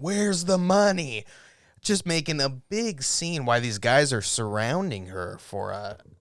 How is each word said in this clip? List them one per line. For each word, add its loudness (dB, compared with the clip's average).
Where's 0
the 4
money? 2
Just 0
making 0
a 0
big -4
scene -2
while 4
these -4
guys 4
are 0
surrounding -2
her -8
for -8
a -8